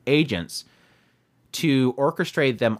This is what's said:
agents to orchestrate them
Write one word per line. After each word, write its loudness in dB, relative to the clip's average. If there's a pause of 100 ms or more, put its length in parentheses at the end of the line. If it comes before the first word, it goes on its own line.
agents 0 (880)
to 2
orchestrate -2
them 0